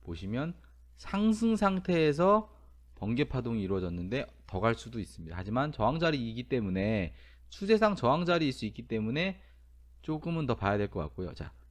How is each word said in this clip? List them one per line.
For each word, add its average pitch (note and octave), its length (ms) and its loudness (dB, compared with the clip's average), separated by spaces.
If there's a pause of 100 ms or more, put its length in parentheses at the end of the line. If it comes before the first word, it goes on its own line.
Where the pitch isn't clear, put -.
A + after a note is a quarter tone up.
보시면 G#2 540 -6 (420)
상승 A3 580 2
상태에서 F#3 960 4 (440)
번개 A#2+ 300 0
파동이 A#2 360 -2
이루어졌는데 F#2 640 -2 (220)
더 F#2+ 120 -4
갈 A2+ 140 4
수도 A#2 260 -8
있습니다. E2+ 380 -10
하지만 A#2 340 -2
저항자리이기 B2 800 0
때문에, G2+ 640 0 (360)
추세상 G#3 460 2
저항자리일 D#3+ 560 2
수 - 140 -6
있기 A2 220 -10
때문에 C3+ 520 -2 (600)
조금은 D#3 460 -4
더 A#2 80 2
봐야 G2+ 240 0
될 G#2 100 0
것 G2 120 -6
같고요. E2+ 340 -8
자, - 180 -12 (180)